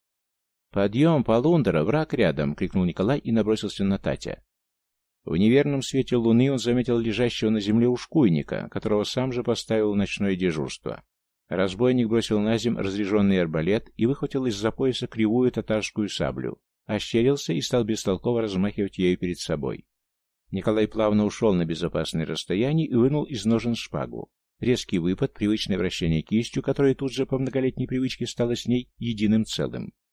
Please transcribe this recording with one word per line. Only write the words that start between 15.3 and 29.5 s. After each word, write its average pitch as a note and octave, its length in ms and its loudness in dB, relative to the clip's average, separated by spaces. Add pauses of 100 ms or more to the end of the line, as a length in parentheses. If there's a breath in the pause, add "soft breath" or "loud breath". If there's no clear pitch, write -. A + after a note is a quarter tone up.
татарскую G#2+ 600 -2
саблю, B1+ 500 -4 (280)
ощерился B2 680 0
и D#3 80 -2
стал B2 240 0
бестолково A2 560 -2
размахивать G2+ 560 -2
ею F2+ 200 2
перед F2 220 -4
собой. C2+ 460 -6 (640)
Николай G#2+ 380 0
плавно G#2+ 340 2
ушел G#2 300 2
на F2 100 2
безопасное D#2+ 600 -4
расстояние A#2+ 600 -2
и - 80 -2
вынул C3 280 2
из G#2+ 220 -8
ножен A2+ 300 0
шпагу. - 540 -8 (300)
Резкий A2+ 400 0
выпад, F#2 340 -2
привычное G#2 440 -2
вращение F2 440 -2
кистью, A2+ 420 -2
которое C3+ 320 2
тут C3+ 180 -6
же C3 120 -2
по C3 140 -4
многолетней C3 480 -2
привычке B2+ 400 -4
стало A#2+ 300 -2
с - 80 -10
ней B2 320 0
единым A2 480 2
целым. - 480 -6 (180)